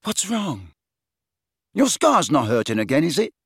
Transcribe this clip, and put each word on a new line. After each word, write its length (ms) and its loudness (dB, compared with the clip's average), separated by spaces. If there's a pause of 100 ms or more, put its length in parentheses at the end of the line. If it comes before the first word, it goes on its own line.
what's 240 -4
wrong? 400 -6 (1040)
Your 140 2
scar's 420 2
not 180 2
hurting 300 0
again, 260 0
is 140 -2
it? 140 0 (140)